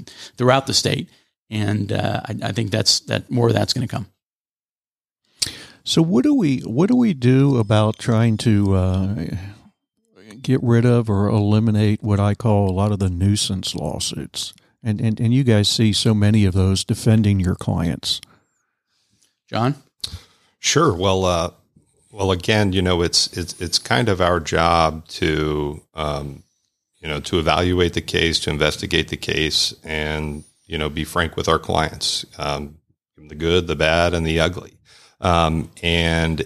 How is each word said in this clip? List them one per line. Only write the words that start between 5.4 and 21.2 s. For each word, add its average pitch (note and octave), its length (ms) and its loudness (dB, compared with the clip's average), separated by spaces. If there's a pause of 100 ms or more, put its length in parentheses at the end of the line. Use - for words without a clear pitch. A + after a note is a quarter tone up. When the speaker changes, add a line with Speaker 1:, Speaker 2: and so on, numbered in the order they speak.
Speaker 2:
So - 180 2
what G3 220 2
do D4 100 2
we, D#3+ 260 2
what C3+ 300 0
do B3 80 2
we A#3 160 2
do C3 440 4
about G#2+ 400 2
trying A2+ 420 2
to, G2+ 360 2
uh, F#2 500 0 (1160)
get B2+ 200 0
rid A#2 240 4
of A#2+ 240 2
or G2+ 200 2
eliminate G#2+ 760 2
what G2+ 160 0
I G2+ 160 2
call G2+ 340 2
a F2+ 60 -2
lot G#2 160 2
of G2 80 -2
the F#2+ 100 0
nuisance F#2+ 640 -2
lawsuits? - 800 -8 (300)
And, G#2+ 160 -2
and, A2 200 -2
and A#2 140 2
you C3+ 120 4
guys G#2 240 4
see A2 240 2
so A2+ 200 2
many G#2+ 300 4
of F#2 100 2
those F#2+ 300 2
defending A2 560 2
your F2+ 160 0
clients. - 640 -4 (1300)
Speaker 1:
John? B2 260 -2 (840)
Speaker 3:
Sure. C#3+ 340 2
Well, F#2+ 300 2